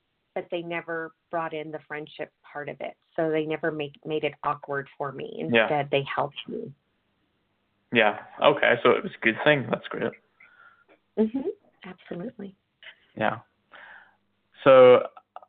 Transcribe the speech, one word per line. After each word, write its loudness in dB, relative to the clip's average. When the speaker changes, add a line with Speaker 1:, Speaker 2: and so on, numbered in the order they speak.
Speaker 1:
but -10
they -6
never -8
brought -6
in -10
the -12
friendship -14
part -14
of -14
it. -12
So 0
they -2
never -4
make, -8
made -4
it -4
awkward -6
for -8
me. -14
Speaker 2:
Yeah. 2
Speaker 1:
Instead, -2
they 0
helped -8
me. -12
Speaker 2:
Yeah. 4
Okay. 4
So 6
it 2
was -10
a -8
good 0
thing. 2
That's -6
great. -6
Speaker 1:
Mm-hmm. -2
Absolutely. -14
Speaker 2:
Yeah. -4
So, 10